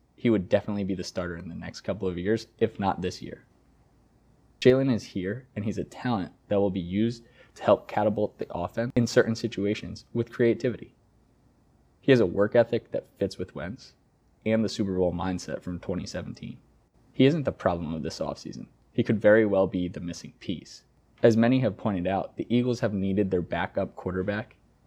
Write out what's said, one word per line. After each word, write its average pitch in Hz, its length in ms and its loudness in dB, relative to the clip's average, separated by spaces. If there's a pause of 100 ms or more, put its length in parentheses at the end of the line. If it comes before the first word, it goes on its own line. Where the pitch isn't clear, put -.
(160)
he - 140 0
would 98 200 2
definitely 101 340 0
be 95 120 -2
the 90 80 -8
starter 90 340 -6
in 87 120 -12
the 85 60 -12
next 87 260 -14
couple 98 260 -4
of 87 100 -4
years, 104 300 -2 (120)
if 104 200 0
not 95 220 -2
this 90 200 -6
year. - 240 -16 (1160)
Jalen 131 320 6
is 104 100 -2
here, 98 520 -8
and 104 80 -6
he's 107 140 -4
a 87 60 -4
talent 104 500 -4 (160)
that 101 100 2
will 101 100 2
be 92 120 -4
used 104 420 -2 (320)
to - 80 -16
help - 240 4
catapult 107 500 0
the - 140 -8
offense 104 440 -4
in 120 120 4
certain 117 280 2
situations 101 800 -6
with 117 180 -2
creativity. 117 600 0 (1080)
He 139 100 4
has 127 80 8
a 104 60 6
work 98 300 0
ethic 117 360 2
that - 160 -6 (100)
fits 95 200 -4
with - 180 -10
Wentz 90 380 -12 (520)
and 110 180 2
the 98 60 -2
Super 98 260 -2
Bowl 90 180 2
mindset 90 480 -4
from 87 180 -8
twenty 90 260 -6
seventeen. - 520 -12 (540)
He 131 140 4
isn't 147 180 4
the 107 80 -2
problem 85 420 -2
of 80 100 -6
this - 160 -8
offseason. - 480 -10 (260)
He 120 100 0
could 107 180 0
very 107 240 8
well 98 220 4
be 90 200 -2
the - 120 -8
missing - 400 -12
piece. - 440 -10 (400)
As 117 120 8
many 120 240 4
have 104 160 0
pointed 92 320 -2
out, 92 300 -2
the 110 160 -6
Eagles 123 260 2
have 104 140 -2
needed 98 380 0
their 90 100 2
backup 87 560 -4
quarterback 98 580 -6 (320)